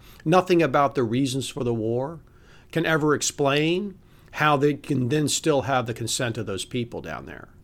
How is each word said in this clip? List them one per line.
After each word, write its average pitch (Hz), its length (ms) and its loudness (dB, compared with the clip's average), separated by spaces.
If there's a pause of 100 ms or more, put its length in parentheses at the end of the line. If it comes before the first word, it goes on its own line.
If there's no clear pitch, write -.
(260)
Nothing 180 360 4
about 143 340 2
the 135 80 2
reasons 127 460 -2
for 139 140 -6
the 120 100 0
war 123 460 -4 (520)
can 165 140 0
ever 151 280 2
explain 147 840 0 (340)
how 151 240 2
they 143 200 4
can 131 340 -2
then 151 180 2
still 139 360 0
have 127 220 0
the 120 80 -6
consent 117 440 -4
of 110 80 -6
those 95 200 -6
people 117 360 -6
down 69 240 -10
there. - 240 -16 (140)